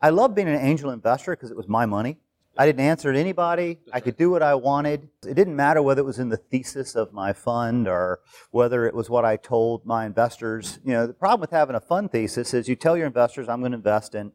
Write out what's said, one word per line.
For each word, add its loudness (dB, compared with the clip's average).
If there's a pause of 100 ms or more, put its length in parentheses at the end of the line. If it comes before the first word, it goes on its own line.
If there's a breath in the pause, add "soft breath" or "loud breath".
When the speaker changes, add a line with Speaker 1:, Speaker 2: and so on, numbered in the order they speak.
Speaker 1:
I 6
love 4
being 0
an 0
angel 0
investor -2
'cause -12
it -16
was -10
my 0
money. -4 (420)
I 6
didn't 4
answer 0
to 0
anybody. -2
Speaker 2:
That's -8
Speaker 1:
I -4
could -4
Speaker 2:
right. -8
Speaker 1:
do 4
what 2
I 4
wanted. -2 (160)
It -8
didn't 2
matter 4
whether 4
it 0
was -6
in -4
the 0
thesis -6
of -2
my -4
fund -2
or 0 (320 soft breath)
whether 2
it -2
was -6
what 2
I 2
told -2
my -4
investors. -4
You -2
know, 2
the -10
problem 0
with -8
having 0
a -4
fund -4
thesis -4
is -2
you -2
tell 2
your -2
investors, 0
"I'm -4
gonna -4
invest 0
in -10